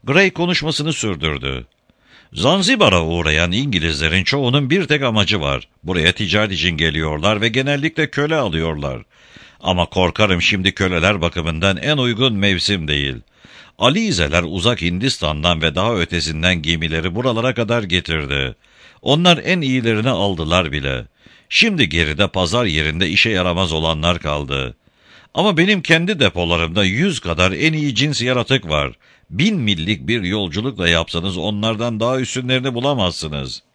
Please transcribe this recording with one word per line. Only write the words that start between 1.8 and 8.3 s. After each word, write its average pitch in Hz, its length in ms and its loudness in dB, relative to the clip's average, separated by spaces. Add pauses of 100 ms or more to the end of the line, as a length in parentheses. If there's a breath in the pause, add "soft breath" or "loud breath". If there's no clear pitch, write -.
"Zanzibar'a 156 720 4
uğrayan 82 480 0
İngilizlerin 85 720 0
çoğunun 135 460 0
bir 180 140 2
tek 143 180 0
amacı 107 380 2
var. 69 280 -4 (140)
Buraya 87 300 2
ticaret 104 400 0
için 87 180 0
geliyorlar 80 680 0
ve 117 80 0
genellikle 143 640 -2
köle 151 260 -2